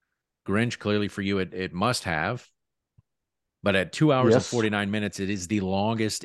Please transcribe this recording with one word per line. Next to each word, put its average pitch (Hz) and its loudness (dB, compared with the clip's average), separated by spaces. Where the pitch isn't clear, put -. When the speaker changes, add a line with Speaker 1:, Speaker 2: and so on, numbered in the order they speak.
Speaker 1:
Grinch, 110 0
clearly 104 0
for - -8
you, 98 0
it, 90 -4
it 92 -6
must 107 0
have. 90 -2
But 98 2
at 92 0
two 156 4
hours 127 6
and 127 6
Speaker 2:
Yes. - -8
Speaker 1:
forty-nine 104 0
minutes, 104 -4
it 98 -4
is 92 -4
the 107 0
longest 104 -2